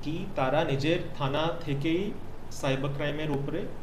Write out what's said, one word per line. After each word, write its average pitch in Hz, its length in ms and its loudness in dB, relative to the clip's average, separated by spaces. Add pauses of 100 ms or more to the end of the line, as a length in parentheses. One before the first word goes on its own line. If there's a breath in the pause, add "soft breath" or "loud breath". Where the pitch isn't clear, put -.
কি 165 220 -4 (100)
তারা 143 280 4
নিজের 151 360 2 (180)
থানা 147 300 2 (180)
থেকেই 160 460 2 (400)
সাইবার 139 440 0
ক্রাইমের 151 360 0
উপরে 143 300 0 (200)